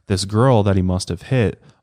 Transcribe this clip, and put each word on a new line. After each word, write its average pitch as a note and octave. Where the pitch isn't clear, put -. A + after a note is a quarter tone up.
this F#2+
girl A2
that G2
he F#2
must F#2
have F2
hit A#2+